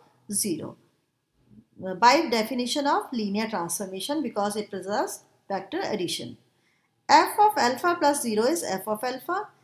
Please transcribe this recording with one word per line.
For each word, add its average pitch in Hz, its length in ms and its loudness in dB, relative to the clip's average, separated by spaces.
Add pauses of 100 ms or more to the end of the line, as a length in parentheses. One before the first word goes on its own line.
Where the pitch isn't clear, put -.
(320)
zero, 160 440 -4 (1200)
by 262 320 6
definition 247 560 -2
of 349 260 0
linear 214 360 -2
transformation, 190 760 -6
because 208 340 -4
it 208 140 -6
preserves 208 540 -6 (240)
vector 196 340 -6
addition. 160 540 -6 (720)
F 330 300 6
of 427 180 8
alpha 254 420 2
plus 285 240 2
zero 220 220 2
is 330 200 0
f 185 240 -6
of 214 160 -4
alpha. 262 440 -4 (160)